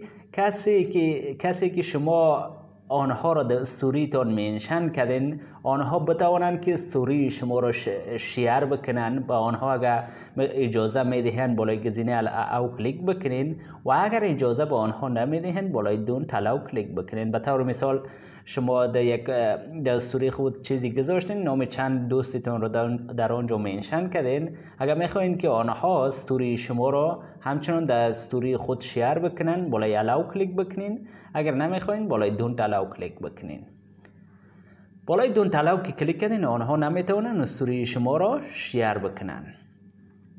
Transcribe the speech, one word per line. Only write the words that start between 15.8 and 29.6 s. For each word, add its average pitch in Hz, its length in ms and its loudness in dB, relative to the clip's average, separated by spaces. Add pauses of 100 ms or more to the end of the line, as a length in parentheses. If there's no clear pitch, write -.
دونت 123 360 -2
الاو 110 260 0
کلیک 110 360 -6
بکنین. 110 360 -4
به 113 80 0
طور 131 240 0
مثال 135 440 0 (380)
شما 123 420 2
در 123 160 2
یک، 120 260 0
اه، 117 280 2 (260)
در 127 100 2
استوری 127 360 0
خود 135 320 -2
چیزی 123 300 -2
گذاشتین، 180 520 0
نام 135 220 0
چند 131 420 -2
دوستتان 123 540 -2
را 110 60 0
در، 117 200 0
در 120 460 -2
آنجا 117 240 0
منشن 104 520 -4
کردین. 151 400 0 (300)
اگر 143 180 2
می‌خواین 175 400 0
که 165 120 0
آنها 127 560 2
استوری 127 520 0
شما 120 320 0
را 151 340 0 (180)
همچنان 156 440 -2
در 117 240 4
استوری 123 480 -2
خود - 240 -4
شیر 123 320 0
بکنن، 170 560 0